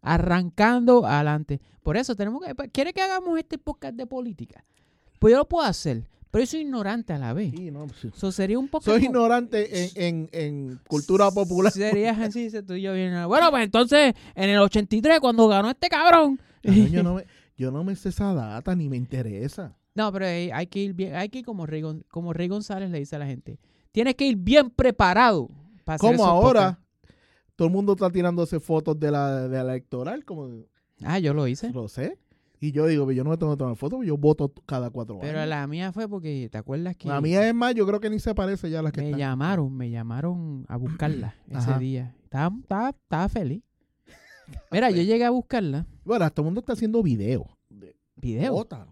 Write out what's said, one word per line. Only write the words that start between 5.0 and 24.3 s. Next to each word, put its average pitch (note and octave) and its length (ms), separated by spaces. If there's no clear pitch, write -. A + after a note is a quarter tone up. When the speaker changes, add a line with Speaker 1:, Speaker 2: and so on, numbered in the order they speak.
Speaker 1:
Pues A3 140
yo B3+ 60
lo D4 100
puedo E4 180
hacer, C#3 400
pero A3+ 140
yo A#3+ 60
soy D#4+ 100
ignorante A#3 520
a D3 60
la A#2+ 140
vez. C#3+ 240
Speaker 2:
Sí, F3 140
no, C#3+ 160
pues A#2+ 140
sí. A#2 140
Speaker 1:
So, F#3+ 180
sería G3+ 260
un C4+ 100
podcast A#3 300
Speaker 2:
Soy B3 80
Speaker 1:
como B3+ 120
Speaker 2:
ignorante A#3 680
en, F#3 100
en, E3+ 380
en C#3+ 560
cultura F#3 420
popular. F#3+ 420
Speaker 1:
Sería G#3 400
así, A3 380
se G#3+ 120
tú F#3 120
y F#3 80
yo F#3+ 120
bien. F3+ 340
Bueno, D#4 220
pues B3 140
entonces, B3 500
en F#3+ 160
el G3+ 80
ochenta G#3 380
y A3 60
tres, D#4 180
cuando A#3 280
ganó G3+ 220
este F4 180
cabrón. D#4+ 520
Speaker 2:
Cabrón, G3+ 260
yo F3 140
no F3 120
me, F#3 100
yo B2+ 140
no D3 140
me F#3+ 100
sé - 140
esa G3 260
data, A#2+ 400
ni D#3+ 140
me C3 80
interesa. B2+ 800
Speaker 1:
No, G#3+ 180
pero F#3+ 140
hay, F3 240
hay D3 160
que G3 140
ir G3 140
bien, F3 200
hay F#3+ 140
que B3+ 120
ir A#3+ 40
como F#3+ 220
Rey D#3 160
Gon-, D#3 280
como E3+ 220
Rey E3+ 160
González G3 420
le E3 80
dice C#3+ 180
a - 20
la C#3+ 80
gente. B2+ 320
Tienes A#3+ 220
que C#4 120
ir A#3+ 100